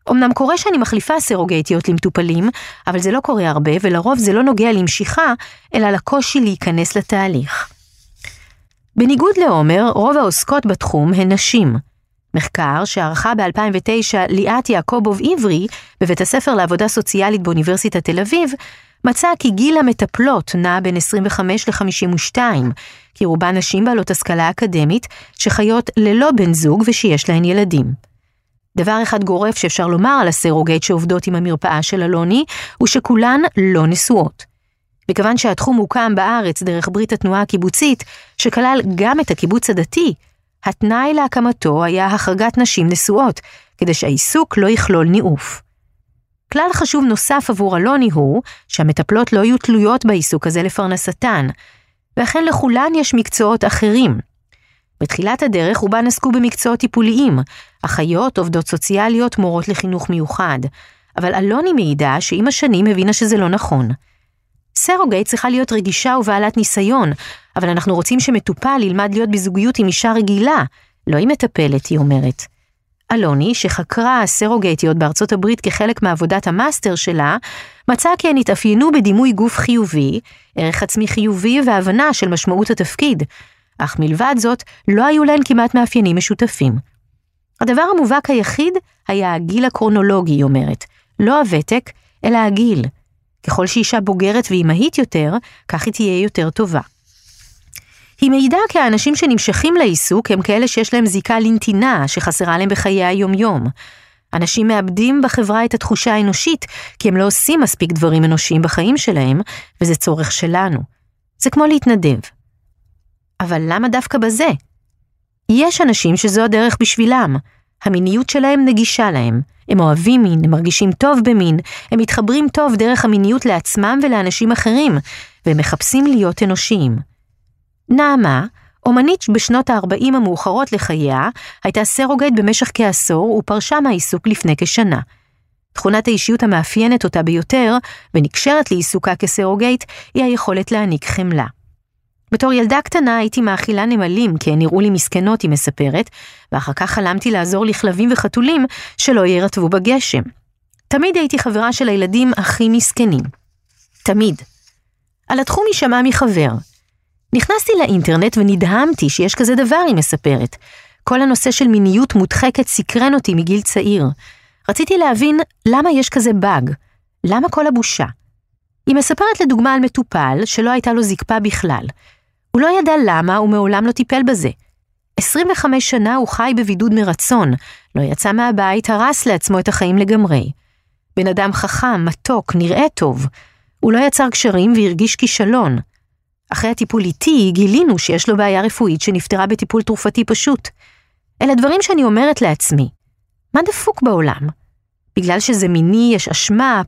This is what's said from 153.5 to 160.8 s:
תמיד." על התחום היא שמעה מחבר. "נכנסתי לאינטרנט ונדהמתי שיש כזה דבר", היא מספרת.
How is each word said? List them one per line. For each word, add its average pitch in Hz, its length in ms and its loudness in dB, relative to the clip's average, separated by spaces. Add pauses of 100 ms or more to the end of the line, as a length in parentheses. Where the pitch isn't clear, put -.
תמיד." 208 380 0 (840)
על 262 120 -2
התחום 320 280 -2
היא 415 80 0
שמעה 247 280 2
מחבר. 208 480 2 (840)
"נכנסתי 415 440 0
לאינטרנט 185 580 2
ונדהמתי 202 720 2
שיש 185 260 -2
כזה 247 200 2
דבר", 269 320 2
היא 247 80 2
מספרת. 143 600 -2 (480)